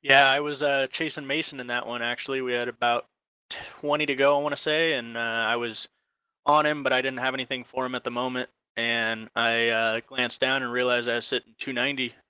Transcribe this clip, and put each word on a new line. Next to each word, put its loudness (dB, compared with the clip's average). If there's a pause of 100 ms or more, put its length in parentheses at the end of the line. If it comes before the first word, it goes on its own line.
Yeah, 8
I 4
was, -4
uh, 2
chasing -6
Mason -4
in -10
that -4
one, -6
actually. -4
We -2
had -2
about 0 (420)
twenty -2
to 0
go, 4
I 0
wanna -2
say, 0
and, -6
uh, -4
I 0
was -4 (580)
on 6
him, -2
but 2
I 2
didn't -4
have 0
anything -6
for -4
him -4
at -6
the -4
moment. -2 (280)
And -2
I, 2
uh, 0
glanced -4
down 2
and -4
realized 2
I 0
was -4
sitting -4
two -8
ninety. -2 (160)